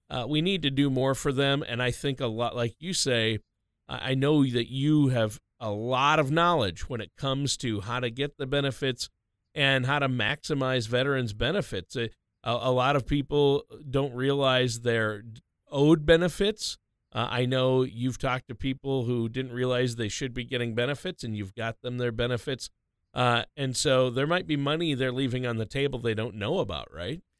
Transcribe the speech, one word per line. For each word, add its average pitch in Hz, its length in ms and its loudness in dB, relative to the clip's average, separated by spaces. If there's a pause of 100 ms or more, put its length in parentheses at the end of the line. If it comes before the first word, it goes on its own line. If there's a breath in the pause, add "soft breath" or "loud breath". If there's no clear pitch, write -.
uh, 127 180 -4
we 151 140 0
need 180 220 0
to 139 80 0
do 139 180 4
more 131 240 2
for 143 180 -2
them. 139 360 2
And 117 120 -4
I 123 120 0
think 135 280 -4
a 135 60 -2
lot, 117 300 -2
like 120 240 -2
you 175 140 -6
say, 113 440 2 (520)
I, - 220 -6
I - 20 0
know 139 320 4
that 120 260 0
you 143 360 4
have 113 320 0 (200)
a 110 120 -4
lot 127 480 2
of 135 100 2
knowledge 160 580 2
when 113 140 -6
it 98 160 -12
comes 135 400 -2
to 110 240 -2
how 120 180 -6
to 120 120 -2
get 135 260 -6
the 143 80 -6
benefits 135 640 -2 (460)
and 135 300 2
how 143 140 0
to 139 100 2
maximize 131 760 -2
veterans' 123 460 0
benefits. 117 640 -4
A, 117 140 -4 (340)
a, 117 100 -2
a 120 180 0
lot 127 240 2
of 127 100 0
people 143 600 2 (240)
don't 139 240 0
realize 127 640 2
they're 113 440 0 (460)
owed 151 360 6
benefits. 180 720 2 (340)
Uh, 117 180 -2
I 123 160 0
know 131 380 4
you've 123 340 -4
talked 127 300 -4
to 120 80 -12
people 135 500 -2
who 117 240 0
didn't 127 220 -6
realize 123 440 0
they 113 140 -2
should 127 240 -6
be 123 100 -6
getting 120 300 -4
benefits, 135 500 -4
and 107 140 -6
you've 95 160 -8
got 117 280 -8
them 123 180 -6
their 123 120 0
benefits. 123 600 -4 (420)
Uh, 120 300 2 (120)
and 131 220 -4
so 131 320 4
there 131 160 0
might 175 220 0
be 151 100 0
money 147 380 0
they're 131 160 0
leaving 127 340 -2
on 117 120 -2
the 110 100 -2
table 139 320 -2
they 113 160 0
don't 110 200 -4
know 110 220 -2
about, 73 340 -4
right? 92 300 -8 (180)